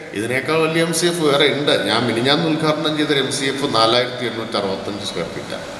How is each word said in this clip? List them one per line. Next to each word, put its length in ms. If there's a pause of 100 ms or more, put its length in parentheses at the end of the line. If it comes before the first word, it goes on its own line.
(120)
ഇതിനേക്കാൾ 440
വലിയ 260
എം 120
സി 120
എഫ് 140
വേറെ 260
ഉണ്ട്. 400
ഞാൻ 200
മിനിഞ്ഞാന്ന് 400
ഉദ്ഘാടനം 500
ചെയ്തൊരു 220
എം 140
സി 120
എഫ് 300
നാലായിരത്തി 520
എണ്ണൂറ്റി 300
അറുപത്തഞ്ച് 520
സ്ക്വയർ 180
ഫീറ്റാണ്. 360 (180)